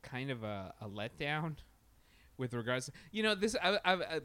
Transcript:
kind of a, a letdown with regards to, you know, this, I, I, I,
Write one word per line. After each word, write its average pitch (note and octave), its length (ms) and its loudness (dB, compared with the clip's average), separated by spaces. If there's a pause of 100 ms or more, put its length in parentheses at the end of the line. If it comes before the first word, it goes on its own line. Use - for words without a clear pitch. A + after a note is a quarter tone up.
kind C3 280 -4
of A#2 120 -4
a, G2+ 380 -4
a G#2+ 80 -8
letdown D3 680 -2 (800)
with B2 160 -2
regards A#2+ 320 0
to, - 60 -10 (200)
you G#3+ 100 0
know, G#3+ 120 4
this, G#3 280 2
I, F#3+ 220 6
I, F#3 80 8
I, E3 320 0